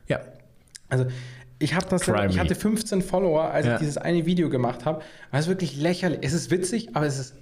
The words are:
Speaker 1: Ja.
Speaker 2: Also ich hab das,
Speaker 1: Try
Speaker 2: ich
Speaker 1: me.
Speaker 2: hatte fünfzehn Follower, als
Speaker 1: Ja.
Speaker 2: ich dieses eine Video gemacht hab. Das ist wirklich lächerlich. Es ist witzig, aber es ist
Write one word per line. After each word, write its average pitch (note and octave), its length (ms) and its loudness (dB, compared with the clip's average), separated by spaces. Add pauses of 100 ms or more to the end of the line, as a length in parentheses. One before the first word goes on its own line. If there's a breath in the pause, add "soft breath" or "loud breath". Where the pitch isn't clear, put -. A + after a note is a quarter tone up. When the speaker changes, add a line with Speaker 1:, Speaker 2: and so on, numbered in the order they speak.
Speaker 1:
Ja. - 100 0 (720)
Speaker 2:
Also B2+ 160 2 (540 loud breath)
ich D3+ 140 0
hab F#3 140 0
das, F3+ 140 0
Speaker 1:
Try G3+ 240 2
Speaker 2:
ich F#2+ 80 2
Speaker 1:
me. F3+ 60 2
Speaker 2:
hatte F3+ 140 2
fünfzehn G#3+ 460 0
Follower, F3+ 500 2
als D3 160 2
Speaker 1:
Ja. A#2 80 4
Speaker 2:
ich A#2 40 2
dieses D3 200 -2
eine E3 280 2
Video F3 240 2
gemacht B2 340 0
hab. D#3 200 -2 (280 loud breath)
Das C#3+ 100 2
ist D#3+ 60 -2
wirklich F3 320 -2
lächerlich. F3 420 0
Es D3 120 0
ist D3+ 160 -2
witzig, F3+ 440 0
aber D3+ 120 2
es C3+ 120 -2
ist C3 240 -10